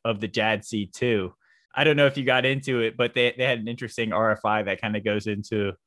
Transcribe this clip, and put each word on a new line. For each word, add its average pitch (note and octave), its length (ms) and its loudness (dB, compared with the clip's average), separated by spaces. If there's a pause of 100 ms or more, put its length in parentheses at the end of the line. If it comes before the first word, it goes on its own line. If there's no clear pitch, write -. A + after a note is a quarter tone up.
of A2 160 -2
the A2 80 -4
jad G#2+ 360 0
C G#2 220 -4
two. G#2 480 -2 (400)
I C#3+ 100 2
don't D3+ 120 4
know C#3+ 100 6
if C#3 100 2
you C3+ 80 -4
got B2+ 220 2
into C3+ 340 0
it, A2+ 160 0
but A#2+ 180 0
they, B2 220 2
they B2+ 80 0
had B2+ 140 0
an A2 100 -6
interesting A#2 440 -6
R G#2+ 200 2
F G#2 120 -4
I G#2+ 180 2
that G2 180 -2
kinda G#2+ 200 -2
goes G#2 260 -2
into G#2 460 -2 (140)